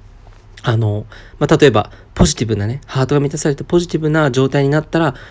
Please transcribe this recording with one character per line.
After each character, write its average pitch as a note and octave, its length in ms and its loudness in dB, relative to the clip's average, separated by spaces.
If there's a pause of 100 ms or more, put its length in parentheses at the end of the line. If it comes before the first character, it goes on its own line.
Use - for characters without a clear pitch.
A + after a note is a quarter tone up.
(640)
あ A2 140 0
の、 G#2+ 300 -2 (320)
ま D3 120 -2
あ、 E3+ 60 4
例 D3 120 6
え - 20 2
ば、 G#2+ 220 0 (220)
ポ F3+ 120 4
ジ - 100 -2
テ B2+ 80 -4
ィ A2 40 -6
ブ A2+ 80 -2
な G2+ 100 -4
ね、 B2+ 180 -6
ハ C3 200 -2
ー - 20 -4
ト C#3+ 80 -2
が D3 60 2
満 C#3+ 100 -2
た D3+ 80 -8
さ E3 100 -2
れ C#3+ 60 0
て - 80 -12
ポ - 160 0
ジ E3+ 100 -4
テ E3 80 -4
ィ D#3+ 40 -2
ブ D3+ 100 -2
な D3+ 200 2
状 C3 180 0
態 C#3+ 160 0
に C#3 60 0
な D3+ 100 0
っ D3+ 60 -6
た - 120 -4
ら、 D#3 160 -2 (160)